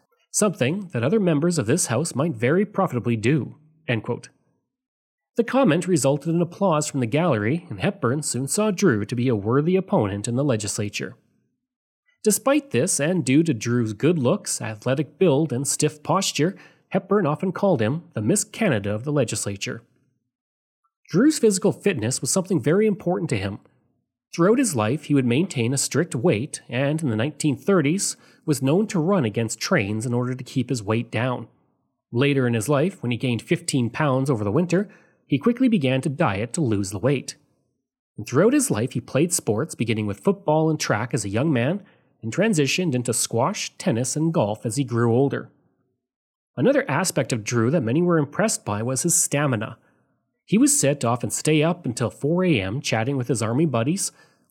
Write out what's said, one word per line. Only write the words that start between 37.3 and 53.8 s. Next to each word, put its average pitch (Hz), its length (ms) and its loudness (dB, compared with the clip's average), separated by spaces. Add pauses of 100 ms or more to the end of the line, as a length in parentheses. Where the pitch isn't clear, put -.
And 107 80 -12
throughout 185 280 4
his 285 180 2
life, 117 220 -2
he 127 80 -4
played 170 320 0
sports, 117 420 -2
beginning 110 320 -2
with 98 140 -8
football 160 480 0
and 151 100 -2
track 120 340 -2
as 107 120 -2
a 101 40 -8
young 123 220 0
man, 135 320 0 (380)
and 113 120 -8
transitioned 165 640 2
into 120 180 -2
squash, - 640 -2
tennis, 123 380 -2
and 160 180 0
golf 110 320 0
as 113 120 -4
he 143 60 2
grew 117 300 2
older. 127 380 0 (1040)
Another 240 340 2
aspect 151 420 -2
of 113 120 -4
Drew 113 280 0
that 160 120 0
many 123 180 0
were 175 160 2
impressed 175 480 -2
by 104 160 -2
was 127 220 -4
his 175 120 0
stamina. 131 600 -2 (680)
He 190 120 2
was 262 220 4
said 143 220 2
to 120 60 0
often 120 220 -2
stay 151 320 2
up 175 240 0
until 117 240 -2
four 170 360 -2
A 156 140 4
M 98 200 -4
chatting 131 380 -2
with 120 100 -4
his 117 160 -2
army 120 220 0
buddies, 135 480 -2 (380)